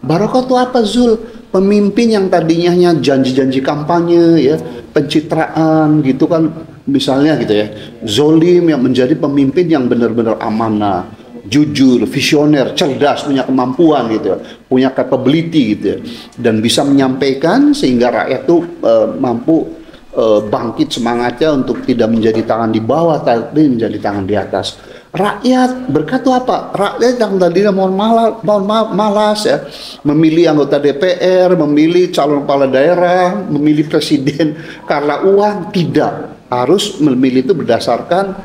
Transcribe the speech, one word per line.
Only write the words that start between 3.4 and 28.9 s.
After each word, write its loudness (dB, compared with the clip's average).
kampanye, 2
ya, 2
pencitraan 0
gitu 0
kan, 0
misalnya 0
gitu 0
ya, -2
zolim, 4
yang 0
menjadi 2
pemimpin 0
yang 0
benar-benar 0
amanah, -2
jujur, 2
visioner, 0
cerdas, 0
punya -2
kemampuan 2
gitu 0
ya, -10
punya 2
capability 0
gitu -6
ya, -2
dan 0
bisa 0
menyampaikan 2
sehingga 2
rakyat -2
tuh, 2
eh, 4
mampu, -2
eh, 4
bangkit -4
semangatnya 0
untuk -2
tidak 0
menjadi 0
tangan -2
di 0
bawah, 0
tapi 0
menjadi -2
tangan -4
di -2
atas. -4
Rakyat -2
berkat -2
tuh 2
apa? -4
Rakyat 0
yang -2
tadinya 2
mohon 0
mala-, 0
mohon 0
ma-, 0